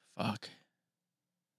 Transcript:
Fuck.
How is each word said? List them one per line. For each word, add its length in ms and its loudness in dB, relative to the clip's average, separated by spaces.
Fuck. 320 0